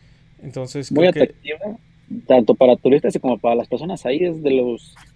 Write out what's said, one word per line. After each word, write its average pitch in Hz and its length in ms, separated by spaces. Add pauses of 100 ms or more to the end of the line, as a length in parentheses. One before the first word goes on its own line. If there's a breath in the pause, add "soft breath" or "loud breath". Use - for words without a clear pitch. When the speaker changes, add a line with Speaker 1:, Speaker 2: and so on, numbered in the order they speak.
(440 soft breath)
Speaker 1:
Entonces, 131 480
Speaker 2:
Muy 143 120
Speaker 1:
creo 180 100
que 151 80
Speaker 2:
atractiva, 190 560 (500)
tanto 127 280
para 123 200
turistas 143 460
como 123 160
para 120 180
las 117 140
personas. 151 360
Ahí 131 160
es 160 220
de 139 80
los 123 440 (200)